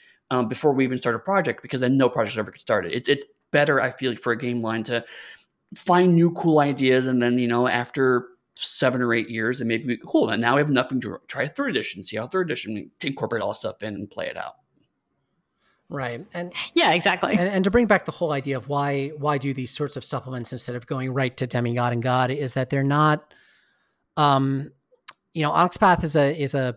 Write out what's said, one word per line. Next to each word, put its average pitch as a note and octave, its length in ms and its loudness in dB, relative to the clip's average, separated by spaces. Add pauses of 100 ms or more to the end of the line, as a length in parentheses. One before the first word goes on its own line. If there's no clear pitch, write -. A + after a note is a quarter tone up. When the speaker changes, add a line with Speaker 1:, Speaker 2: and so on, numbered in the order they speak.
(300)
Speaker 1:
um, B2+ 180 0
before C#3 240 2
we C3 120 2
even B2+ 140 -2
start A#2+ 160 0
a A#2 60 -4
project, F3+ 420 -2
because B2+ 180 -6
then B2+ 160 4
no C3 120 6
project A2+ 300 -2
ever G#2 120 -4
gets - 120 -20
started. F#2 300 0
It's, - 160 -4
it's C#3+ 160 2 (280)
better, D3 280 4
I B2 100 0
feel B2+ 200 -4
like, A2+ 100 -6
for A#2+ 120 -2
a A2+ 60 -2
game A#2+ 220 -4
line A2+ 240 -4
to A#2 200 -4 (720)
find F3+ 380 4
new E3+ 180 6
cool D#3+ 260 2
ideas, C3 480 4
and B2+ 160 0
then, B2 160 2
you B2 100 0
know, A#2+ 200 4
after B2 580 2 (300)
seven B2+ 440 0
or A#2+ 140 2
eight A#2 160 -2
years, A2+ 300 -2
and A#2 80 -2
maybe A2+ 180 -2
we, A#2+ 200 -4
cool, D4 220 0
and A2 140 -2
now A#2+ 140 2
we D3 40 4
have D3+ 100 0
nothing B2+ 300 0
to G2+ 180 -10 (100)
try C3 160 -4
a D3 40 -6
third C4+ 220 -4
edition, G2+ 340 -6
see - 120 -10
how A2 100 -6
third F3 240 -4
edition, G#2+ 480 -8
to - 80 -6
incorporate A2+ 360 -4
all G2+ 120 -4
stuff - 280 -10
in G#2+ 120 -8
and G2 160 -10
play - 160 -8
it - 100 -10
out. - 200 -10 (1300)
Speaker 2:
Right. C3 440 -8
And F3 220 -8 (200)
Speaker 3:
Yeah, C#4 180 4
exactly. F3+ 400 0
Speaker 2:
and, F3+ 160 2
and F#3+ 160 0
to G3 60 2
bring A#3 160 4
back G3 200 2
the D#3 60 -8
whole D#3+ 200 -2
idea C#3 240 -4
of A#2+ 120 -8
why, C#3+ 400 -2 (100)
why D3 180 0
do C3+ 160 -4
these B2+ 180 -6
sorts C#3+ 260 -6
of B2+ 80 -10
supplements B2+ 480 -8
instead B2 220 -8
of A#2+ 120 -10
going C3 260 -4
right B2+ 240 0
to B2+ 100 -2
Demigod A#2+ 460 0
and A#2 100 -2
God B2+ 280 2
is C3+ 240 -4
that C3 160 -2
they're C#3 120 0
not, D3+ 520 2 (800)
um, C#3 540 2 (640)
you D#3+ 80 -2
know, D3 80 0
Onyx E3 260 2
Path F3+ 260 4
is D#3 140 0
a, D3 180 4
is C#3 200 -4
a B2+ 220 -2